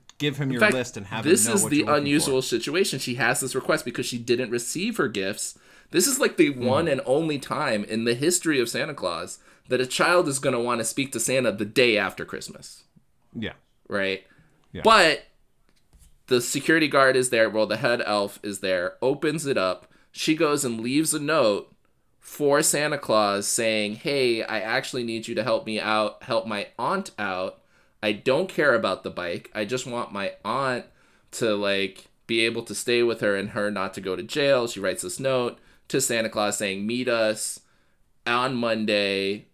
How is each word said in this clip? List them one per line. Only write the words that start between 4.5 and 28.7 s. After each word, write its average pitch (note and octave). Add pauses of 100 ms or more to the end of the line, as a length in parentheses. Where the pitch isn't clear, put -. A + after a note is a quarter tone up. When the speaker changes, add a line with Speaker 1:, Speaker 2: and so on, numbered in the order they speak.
Speaker 2:
receive D#3
her D3
gifts. G2 (320)
This F3
is, C#4
like, B3
the D#3
Speaker 1:
Mm. B2+
Speaker 2:
one C3
and C#3
only D3
time B2
in A2+
the A#2
history D3+
of A#2
Santa C#3+
Claus F2 (280)
that B2+
a C3
child E3+
is C3+
gonna B2+
wanna A#2
speak -
to -
Santa B2+
the G#2
day A2
after F#2
Christmas. - (520)
Speaker 1:
Yeah. A2 (340)
Speaker 2:
Right? F#2+ (460)
Speaker 1:
Yeah. F2+
Speaker 2:
But F#3+ (1040)
the B2
security D#3
guard C3+
is B2+
there, A2+
well, G#2+
the G#2
head A#2+
elf G2+
is G2+
there, F#2
opens C#3+
it C3+
up. - (220)
She -
goes D3
and A#2
leaves C#3
a D#3
note C#3+ (460)
for C#3+
Santa D3+
Claus G#2
saying, A2
"Hey, B2+
I G#2+
actually A#2+
need A2+
you A2+
to G#2
help A2+
me A2
out, G#2+
help A#2
my G#2 (120)
aunt F#3
out. F#2+ (400)
I G#2+
don't C3
care D3